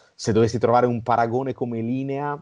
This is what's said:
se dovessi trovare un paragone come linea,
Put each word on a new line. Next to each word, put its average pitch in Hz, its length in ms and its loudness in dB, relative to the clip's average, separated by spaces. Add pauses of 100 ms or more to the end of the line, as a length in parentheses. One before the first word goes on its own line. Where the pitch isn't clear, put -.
(140)
se - 180 -4
dovessi 113 260 4
trovare 120 280 4
un 120 160 -2
paragone 117 500 0
come 117 280 -6
linea, 135 600 -4